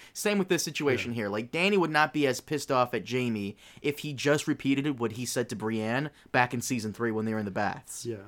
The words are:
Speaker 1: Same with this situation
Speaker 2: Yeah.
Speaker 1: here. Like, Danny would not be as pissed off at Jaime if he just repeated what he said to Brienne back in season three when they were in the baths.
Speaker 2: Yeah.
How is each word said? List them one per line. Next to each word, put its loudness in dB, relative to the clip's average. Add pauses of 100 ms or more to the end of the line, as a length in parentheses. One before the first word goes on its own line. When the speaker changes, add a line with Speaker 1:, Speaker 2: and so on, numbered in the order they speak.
(120)
Speaker 1:
Same 0
with 0
this 2
situation 0
Speaker 2:
Yeah. -4
Speaker 1:
here. 0
Like, -2
Danny 2
would 4
not 4
be 2
as 2
pissed -4
off 4
at -4
Jaime -2 (260)
if 0
he -6
just 2
repeated 0
what 0
he -6
said -2
to -6
Brienne -2 (200)
back 4
in -2
season -2
three -2
when 0
they -2
were -2
in -2
the -4
baths. -4
Speaker 2:
Yeah. -6 (120)